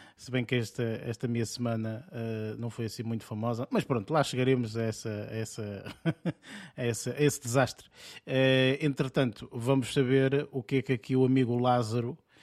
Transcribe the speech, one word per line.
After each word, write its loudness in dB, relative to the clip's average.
Se -16
bem 0
que 0
esta, -2
esta -4
minha 0
semana, -4
eh, -6
não -6
foi -6
assim -8
muito -4
famosa. -4
Mas 2
pronto, -2
lá 4
chegaremos 0
a 0
essa, -4
a -6
essa, -8
<laughs> -2
a -4
essa, -2
a -2
esse 4
desastre. 0
Eh, 4
entretanto, 0
vamos 0
saber 2
o -6
que 0
é -2
que 0
aqui -2
o 6
amigo 4
Lázaro, 0